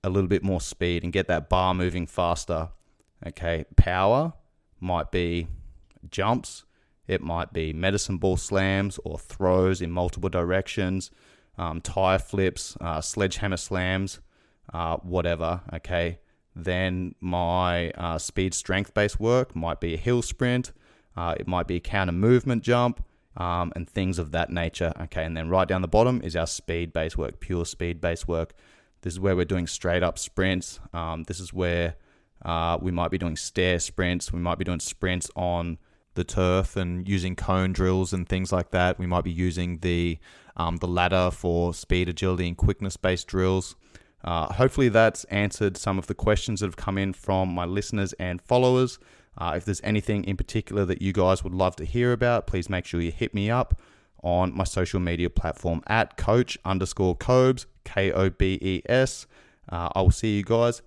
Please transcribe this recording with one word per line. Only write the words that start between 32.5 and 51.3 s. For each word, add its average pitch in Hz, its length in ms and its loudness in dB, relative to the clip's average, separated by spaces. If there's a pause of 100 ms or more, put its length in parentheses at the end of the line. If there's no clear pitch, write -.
we 90 100 -2
might 85 220 -2
be 92 60 -2
doing 82 180 -2
stair 90 420 0
sprints. 87 540 -2
We 87 80 -4
might 87 180 0
be 87 60 -4
doing 87 160 -2
sprints - 560 -4
on 87 420 -2 (360)
the 90 100 -2
turf 92 500 2
and 90 340 -4
using 92 280 0
cone 92 360 0
drills 92 400 2
and 90 160 -4
things 92 220 -2
like 90 220 0
that. 90 260 2
We 92 80 -4
might 90 160 2
be 90 80 -2
using 87 480 -2
the, 85 400 0 (380)
um, 85 220 -2
the 90 100 -4
ladder 90 420 4
for 87 420 0
speed, 90 360 0
agility, 90 400 0
and 87 80 -4
quickness-based 92 720 0
drills. 92 480 0 (480)
Uh, 85 300 -2
hopefully 131 340 4
that's 113 380 4
answered 101 500 0
some 95 200 -2
of 95 120 -4
the 95 60 -4
questions 107 440 0
that 104 80 -2
have 90 100 -6
come 98 220 -2
in 98 140 0
from 95 420 0
my 87 100 -2
listeners 98 500 -2
and 90 280 -6
followers. 127 560 4 (400)
Uh, 82 160 -2
if 90 100 -4
there's 98 200 -2
anything 104 400 0
in 92 120 -4
particular - 480 -2
that 90 160 -2
you 95 120 0
guys 95 320 4